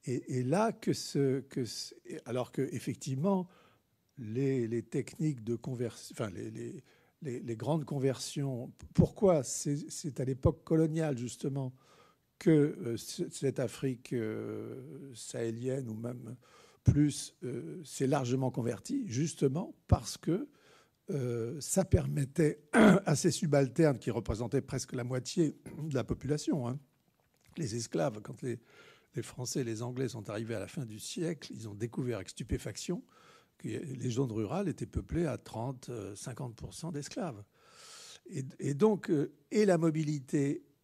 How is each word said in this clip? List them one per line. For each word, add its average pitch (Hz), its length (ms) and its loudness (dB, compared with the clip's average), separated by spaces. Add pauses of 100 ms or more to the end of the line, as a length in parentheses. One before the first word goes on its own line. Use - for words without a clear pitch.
Et, 127 300 -2
et 127 60 0
là, 202 280 2
que 165 200 -2
ce, 135 480 0
que 131 240 -4
ce, - 280 -10 (340)
alors 120 260 -4
que, 143 100 -2 (100)
effectivement, 151 760 -2 (680)
les, 123 500 0
les 113 140 -2
techniques 135 600 -2
de 117 140 -2
conversion, 120 600 -6
enfin, 107 140 -4
les, 113 200 -8
les, 117 340 -10 (380)
les, 127 180 -6
les 117 160 -6
grandes 135 280 0
conversions, 135 840 -2 (100)
p-, - 160 -16
pourquoi 180 480 4
c'est, - 480 -4
c'est - 300 -8
à 131 40 0
l'époque 135 400 2
coloniale, 160 540 2
justement, 131 560 -4 (640)
que, - 120 4
euh, 147 460 4
c-, - 340 -6
cette - 280 -2
Afrique, 127 540 -4
euh, 113 1000 -6
sahélienne, 120 760 -4
ou 110 60 -4
même 120 420 -8 (480)
plus, 143 580 4
euh, 139 420 -8
s'est 135 220 -2
largement 131 460 2
convertie, 123 540 -4
justement 151 680 0 (140)
parce - 280 4
que, 214 300 -2 (640)
euh, 123 500 -2
ça 185 240 2
permettait 147 840 4
<clears throat> - 60 -16
à 196 440 10
ces 160 160 4
subalternes, 143 680 6
qui 117 140 -2
représentaient 117 480 0
presque - 320 -6
la 123 120 -4
moitié 127 520 0 (260)
de 156 120 -4
la 120 100 2
population, 139 640 0
hein, 131 100 -4 (800)
les - 180 -4
esclaves, 120 480 -2
quand 123 200 -12
les, 117 180 -4 (540)
les 117 80 -4
Français - 380 -6
et 131 40 0
les 113 180 -4
Anglais 123 260 -2
sont 110 200 -8
arrivés 110 260 -4
à 101 60 -4
la 98 60 -6
fin - 180 -6
du 107 140 -10
siècle, - 540 -6
ils 113 160 -10
ont 101 60 -10
découvert 120 420 -4
avec 92 120 -8
stupéfaction - 760 -6 (540)
que - 120 -10
les 127 420 -6
zones 120 220 0
rurales 117 360 0
étaient 120 160 -4
peuplées 107 400 -2
à 127 140 -2
trente, 127 520 -6 (240)
cinquante 123 400 -8
pour - 200 -12
cent 165 180 -8
d'esclaves. 143 500 -6 (840)
Et, 143 160 -6 (140)
et 135 160 -2
donc, 202 340 4
euh, 156 240 2 (180)
et 214 140 6
la 185 140 8
mobilité 151 840 2 (220)